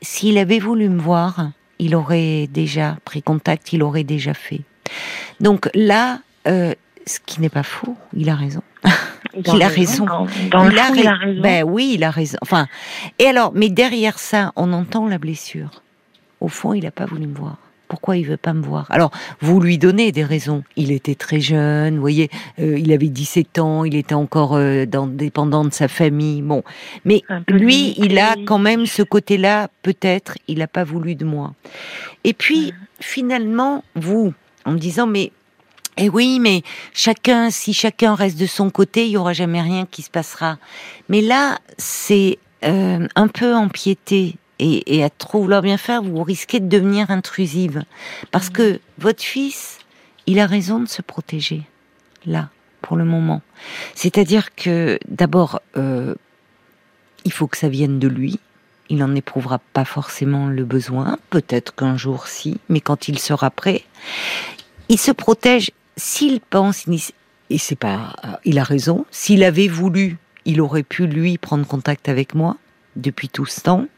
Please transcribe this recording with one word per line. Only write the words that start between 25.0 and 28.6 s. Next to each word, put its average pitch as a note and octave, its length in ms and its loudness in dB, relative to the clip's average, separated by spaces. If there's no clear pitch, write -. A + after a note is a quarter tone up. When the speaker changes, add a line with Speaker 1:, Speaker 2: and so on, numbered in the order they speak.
Speaker 1:
dépendant D3 580 0
de C#3+ 80 -2
sa D3 140 0
famille. D3+ 540 0
Bon, C#3+ 220 -2
mais G3+ 260 4
Speaker 2:
Un F3+ 120 -6
peu G3 140 2
Speaker 1:
lui, A#3 200 6
Speaker 2:
limité. C#4 300 0
Speaker 1:
il F#3+ 140 4
a A3 160 4
quand G3+ 140 2
même A3+ 260 2